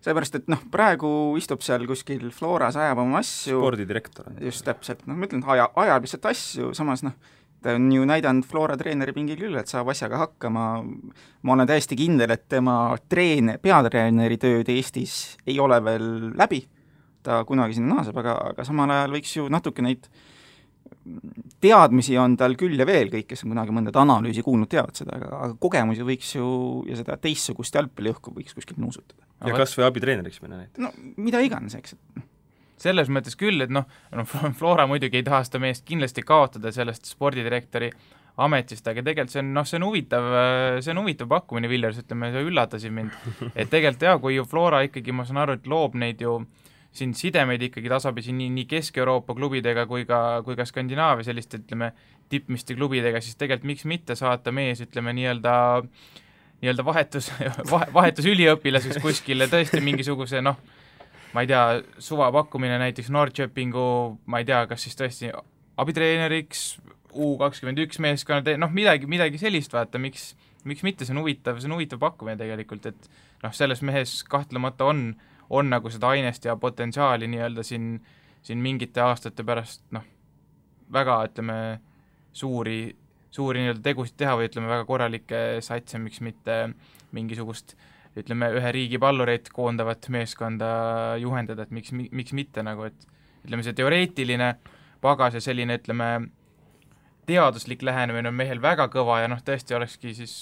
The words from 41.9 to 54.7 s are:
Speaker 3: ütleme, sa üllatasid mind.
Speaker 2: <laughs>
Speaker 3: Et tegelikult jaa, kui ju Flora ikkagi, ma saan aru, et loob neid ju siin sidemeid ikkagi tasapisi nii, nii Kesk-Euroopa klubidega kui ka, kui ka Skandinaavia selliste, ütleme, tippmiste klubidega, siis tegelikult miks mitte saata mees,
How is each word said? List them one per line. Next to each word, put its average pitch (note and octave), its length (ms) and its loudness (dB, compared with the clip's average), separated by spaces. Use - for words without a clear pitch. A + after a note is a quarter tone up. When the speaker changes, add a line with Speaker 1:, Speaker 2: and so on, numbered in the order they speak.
Speaker 3:
ütleme, A#2+ 320 -6
sa C3+ 100 -2
üllatasid A2+ 520 0
mind. A2 200 -6
Speaker 2:
<laughs> A#2+ 240 -8
Speaker 3:
Et B2+ 120 -2
tegelikult D3+ 380 4
jaa, F3 120 6
kui C3+ 140 0
ju C3 140 0
Flora D#3+ 380 2
ikkagi, B2+ 280 -8
ma B2 120 -4
saan C#3 180 -2
aru, C#3 140 -2
et B2+ 120 -14
loob D3 280 0
neid A#2 240 -4
ju A#2 180 -2
siin B2+ 200 -6
sidemeid C3 520 0
ikkagi A#2+ 240 -6
tasapisi B2 440 -2
nii, B2+ 200 -4
nii B2+ 160 -6
Kesk-Euroopa C3 640 -2
klubidega A#2+ 520 0
kui B2 200 -6
ka, A#2 400 2
kui B2+ 80 -6
ka A#2+ 120 -4
Skandinaavia C3 600 0
selliste, A#2 320 -8
ütleme, A#2 300 -6
tippmiste C3 460 -6
klubidega, B2 460 0
siis - 160 -14
tegelikult C3 280 -2
miks C#3+ 200 -8
mitte E3 280 -6
saata B2 400 -2
mees, B2+ 280 -2